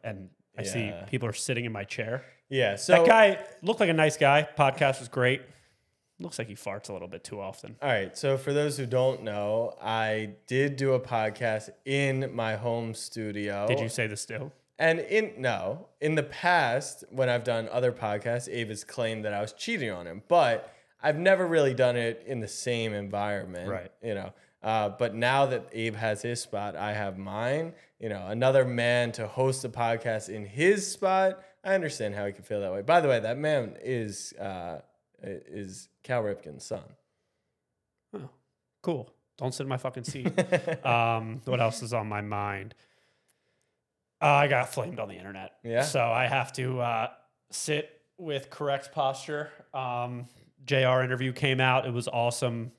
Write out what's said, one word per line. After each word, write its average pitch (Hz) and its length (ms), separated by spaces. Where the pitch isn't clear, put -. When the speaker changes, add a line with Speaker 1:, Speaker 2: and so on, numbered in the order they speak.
Speaker 1:
and 98 260
I - 60
see 104 240
Speaker 2:
Yeah. 87 180
Speaker 1:
people 117 240
are 104 40
sitting 120 320
in 117 60
my 101 140
chair. 117 400
Speaker 2:
Yeah, 123 260
so 175 180
Speaker 1:
That 170 140
guy 208 380
looked 208 180
like 196 100
a 165 40
nice 156 240
guy. 147 300
Podcast 135 420
was 120 80
great. 131 340
Looks 87 180
like 113 120
he 101 60
farts 101 340
a 107 40
little 87 140
bit 95 160
too 104 160
often. 98 420
Speaker 2:
All 143 60
right, 104 300
so 135 200
for 135 140
those 143 260
who 135 80
don't 127 380
know, 107 580
I 110 500
did 139 280
do 135 180
a 127 60
podcast 110 680
in 135 500
my 110 220
home 117 360
studio. 104 760
Speaker 1:
Did 127 120
you 113 80
say 113 200
this 104 140
still? 127 300
Speaker 2:
And 165 220
in, 208 380
no, 123 500
in 156 140
the 151 80
past, 143 880
when 127 200
I've 120 160
done 113 260
other 123 220
podcasts, 117 580
Abe 117 180
has 107 140
claimed 113 400
that 104 100
I 101 60
was 107 140
cheating 156 380
on 87 160
him, 87 200
but 135 460
I've 147 160
never 185 300
really 151 260
done 123 220
it 117 320
in 123 140
the 107 80
same 113 440
environment, 101 760
Speaker 1:
Right. 92 220
Speaker 2:
you 110 120
know. 95 180
Uh, 107 280
but 104 260
now 131 300
that 127 260
Abe 113 240
has 107 260
his 120 200
spot, 101 340
I 101 160
have 101 260
mine. 120 560
You 113 100
know, 95 180
another 127 380
man 120 480
to 113 140
host 131 360
a 123 60
podcast 117 580
in 104 180
his 175 460
spot, 190 480
I 190 120
understand 127 400
how 104 100
he 101 80
could 98 120
feel 107 140
that 95 140
way. 98 80
By 156 180
the 156 80
way, 123 140
that 113 160
man 143 440
is, 113 520
uh, 87 480
i-, - 40
is 95 600
Cal 123 200
Ripken's 98 420
son. - 180
Speaker 1:
Oh, 160 160
cool. 156 280
Don't 131 160
sit 143 100
in 135 60
my 127 80
fucking 127 280
seat. 135 280
Speaker 2:
<laughs> 165 260
Speaker 1:
Um, 117 600
what 127 160
else 113 200
is 113 120
on 107 140
my 104 140
mind? 101 540
Uh, 147 60
I 143 200
got 131 260
flamed 135 260
on 110 80
the 98 80
internet. 95 380
Speaker 2:
Yeah? 117 200
Speaker 1:
So 143 200
I 117 240
have 127 260
to, 127 280
uh, 120 260
sit - 500
with 147 320
correct 139 420
posture. 147 580
Um, 123 540
J 131 180
R 127 200
interview 127 280
came 131 300
out. 131 260
It 123 60
was 120 160
awesome. 117 680